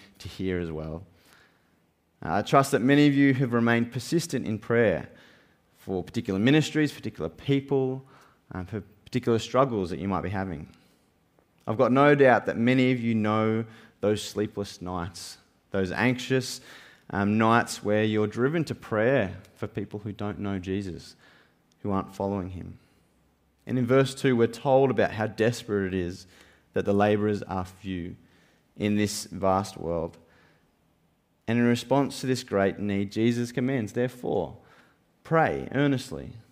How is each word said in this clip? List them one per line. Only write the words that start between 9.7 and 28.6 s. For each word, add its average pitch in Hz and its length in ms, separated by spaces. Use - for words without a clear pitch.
that 76 80
you 90 80
might 92 160
be 90 60
having. 95 380
I've 110 100
got 117 140
no 143 240
doubt 127 320
that 82 100
many 127 340
of 123 80
you 117 160
know 110 500
those 104 180
sleepless 104 600
nights, 90 560
those 95 220
anxious, 127 680
um, 101 280
nights 113 440
where 104 220
you're 107 240
driven 139 380
to - 100
prayer 110 560
for - 100
people 101 360
who 107 100
don't 104 280
know 98 200
Jesus, 95 560
who 101 100
aren't 95 220
following 98 360
him. 90 280
And 127 140
in 123 60
verse 131 280
two, 131 220
we're 117 120
told 131 440
about 104 200
how 107 160
desperate 104 640
it 95 40
is 90 300
that 98 100
the 98 80
labourers 104 520
are 92 200
few 90 540